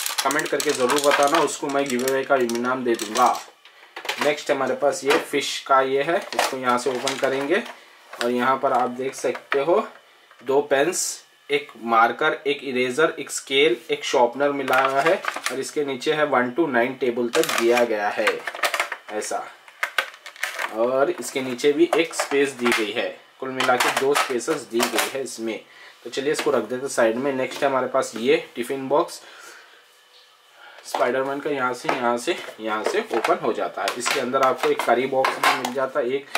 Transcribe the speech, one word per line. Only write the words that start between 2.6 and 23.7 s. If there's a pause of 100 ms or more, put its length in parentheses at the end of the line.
दे
दूँगा। (920)
Next
हमारे
पास
ये
fish (100)
का
ये
है,
इसको
यहाँ
से
open
करेंगे (500)
और
यहाँ
पर
आप
देख
सकते
हो (540)
दो
pens, (300)
एक
marker, (140)
एक
eraser,
एक
scale, (140)
एक
sharpener
मिला
हुआ
है (360)
और
इसके
नीचे
है
one
to
nine
table
तक
दिया
गया
है (840)
ऐसा। (1300)
और
इसके
नीचे
भी
एक
space
दी
गई
है, (320)
कुल
मिला